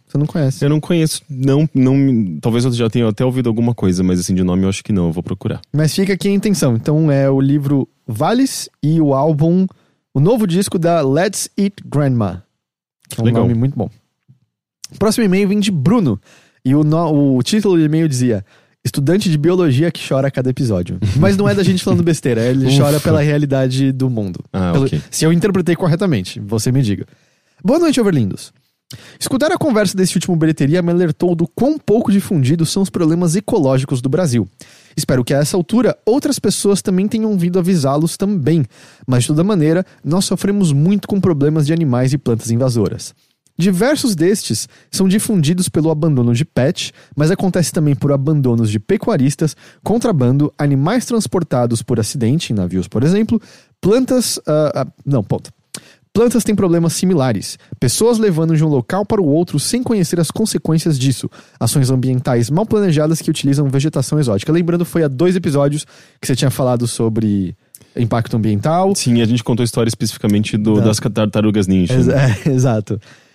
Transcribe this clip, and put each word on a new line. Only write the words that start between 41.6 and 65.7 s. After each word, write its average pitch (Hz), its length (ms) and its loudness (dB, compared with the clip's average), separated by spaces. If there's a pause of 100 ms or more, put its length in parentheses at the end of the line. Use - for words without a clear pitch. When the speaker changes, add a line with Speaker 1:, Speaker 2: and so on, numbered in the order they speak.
Speaker 1:
de 156 80 0
animais 131 400 0
e 151 40 0
plantas 113 340 -4
invasoras. 117 640 -2 (420)
Diversos 208 580 0
destes 160 520 -2 (240)
são 190 160 0
difundidos 180 640 0
pelo 160 220 0
abandono 143 420 0
de 123 100 0
pet, - 480 -2 (240)
mas 156 140 2
acontece 185 420 0
também 147 240 0
por 139 160 0
abandonos 131 580 2
de 107 100 -2
pecuaristas, 156 760 -2 (280)
contrabando, 147 720 0
animais 147 480 0
transportados 139 800 -2
por 117 160 -2
acidente, 123 520 -2
em 113 40 0
navios, 90 320 -2
por 113 160 -2
exemplo, 208 360 0 (400)
plantas, 247 680 0
ah, 151 280 2
ah, 139 120 -4 (180)
não, 135 180 0
ponto. - 280 -8 (600)
Plantas 233 320 2
têm 220 100 0
problemas 170 400 2
similares. 135 640 -2 (220)
Pessoas 220 400 2
levando 165 360 2
de 151 80 2
um 160 40 2
local 151 360 0
para 214 160 0
o 185 60 0
outro 147 340 0
sem 240 220 -2
conhecer 196 380 0
as 160 100 0
consequências 160 720 -2
disso. 131 280 -2 (320)
Ações 127 300 0
ambientais 127 640 0
mal 202 160 0
planejadas 160 520 0
que - 120 -2
utilizam 143 360 0
vegetação 139 520 -2
exótica. 120 320 0
Lembrando, 175 340 0
foi 170 180 -2
há 147 40 0
dois 165 280 2
episódios 147 520 0 (340)